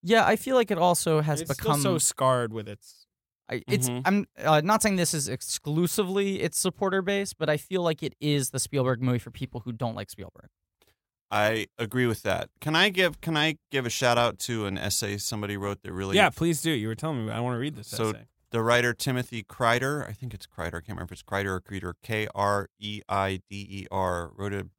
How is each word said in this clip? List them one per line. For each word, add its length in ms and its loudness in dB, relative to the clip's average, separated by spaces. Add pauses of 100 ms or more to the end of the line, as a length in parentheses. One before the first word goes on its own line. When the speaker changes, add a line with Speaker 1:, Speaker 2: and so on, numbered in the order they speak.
Speaker 1:
Yeah, 240 6
I 100 6
feel 200 0
like 140 4
it 60 0
also 460 4
has 180 0
Speaker 2:
It's 160 -4
Speaker 1:
become 240 0
Speaker 2:
still 140 2
so 40 0
scarred 540 2
with 160 -8
its 380 -18 (420)
Speaker 1:
I, 180 -6
it's 220 2
Speaker 3:
Mm-hmm. 180 -2
Speaker 1:
I'm, 200 2 (180)
uh, 180 6
not 200 2
saying 140 2
this 180 2
is 140 -2
exclusively 1120 -2
its 180 -2
supporter 440 -2
base, 300 -2
but 180 -4
I 60 2
feel 260 -4
like 200 0
it 180 -6
is 300 2
the 100 -4
Spielberg 420 0
movie 160 2
for 140 -8
people 280 -10
who 120 -8
don't 240 -4
like 140 -8
Spielberg. 380 -16 (800)
Speaker 3:
I 380 2 (100)
agree 280 0
with 160 0
that. 280 -2 (100)
Can 140 -4
I 140 6
give, 320 2
can 160 0
I 200 2 (140)
give 160 0
a 40 0
shout 280 4
out 220 2
to 260 -2
an 100 -2
essay 420 -2
somebody 380 -4
wrote 260 -4
that 100 -10
really 240 -2
Speaker 2:
Yeah, 140 6
please 300 -2
do. 120 -2
You 160 -2
were 80 -4
telling 300 -4
me. 60 -4
I 80 -4
wanna 180 -2
read 180 -6
this 120 -16
Speaker 3:
So, 220 -2
Speaker 2:
essay. 160 -8 (240)
Speaker 3:
the 120 0
writer 320 6
Timothy 500 -4
Kreider, 640 0
I 40 -8
think 220 -10
it's 120 -14
Kreider, 220 -6
I 20 -4 (100)
can't 100 -18
remember 140 -8
if 80 -12
it's 100 -16
Kreider 240 -2
or 140 0
Kreider, 320 -8 (100)
K 320 -4
R 340 0 (120)
E 280 -10
I 400 0
D 80 -14 (140)
E 220 -10
R, 420 -2
wrote 200 -6
an 240 -8